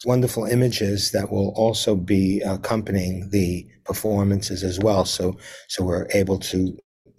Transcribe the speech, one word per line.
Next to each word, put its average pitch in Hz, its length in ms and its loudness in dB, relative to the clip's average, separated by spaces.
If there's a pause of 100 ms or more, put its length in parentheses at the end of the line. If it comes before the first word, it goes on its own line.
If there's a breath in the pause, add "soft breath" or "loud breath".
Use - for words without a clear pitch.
wonderful 123 400 2
images 107 680 0
that 101 200 -2
will 98 240 0
also 110 400 2
be 95 460 2
accompanying 95 920 -2
the 90 340 0 (200 soft breath)
performances 98 760 0
as 90 160 -2
well. 101 240 4
So, 90 320 -2 (320 loud breath)
so - 160 -4
we're 90 300 -2
able 98 260 2
to 92 380 -2 (420)